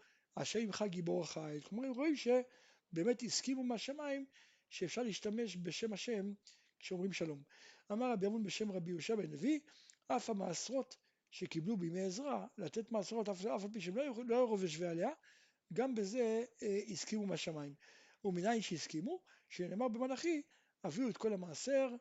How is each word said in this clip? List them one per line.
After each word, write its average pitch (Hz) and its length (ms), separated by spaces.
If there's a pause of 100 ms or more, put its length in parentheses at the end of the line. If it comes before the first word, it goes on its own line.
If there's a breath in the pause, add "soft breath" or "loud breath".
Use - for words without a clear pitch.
(380 loud breath)
"השם 208 220
עמך 214 280
גיבור 175 360
החיל". 151 380
כלומר, 240 260
הם 254 60
רואים 285 220
שבאמת 240 1080
הסכימו 254 420
מהשמיים 277 640 (440 loud breath)
שאפשר 208 340
להשתמש 208 600
בשם 208 300
השם 202 400 (460 loud breath)
כשאומרים 185 340
שלום. 147 300 (480 loud breath)
אמר 247 200
רבי 196 160
אבון 220 160
בשם 202 280
רבי 180 200
יהושע 180 240
בן 170 160
לוי, 240 280 (480 loud breath)
"אף 254 220
המעשרות 208 680 (340)
שקיבלו 175 460
בימי 175 240
עזרא, 202 440 (120)
לתת 208 340
מעשרות 214 380
אף, 185 160
אף 233 180
על 208 100
פי 220 80
שהם 180 160
לא 269 40
היו, 254 220
לא 233 120
היו 247 120
רוב 202 160
יושבי 165 220
עליה, 170 240 (640 soft breath)
גם 240 220
בזה, 226 480 (200)
אה, 202 240
הסכימו 214 380
מהשמיים". 151 480 (520 loud breath)
ומנין 196 360
שהסכימו? 180 600 (280 soft breath)
שנאמר 185 380
במלאכי, 262 540 (420 soft breath)
"הביאו 196 260
את 180 80
כל 220 160
המעשר", 233 560 (120)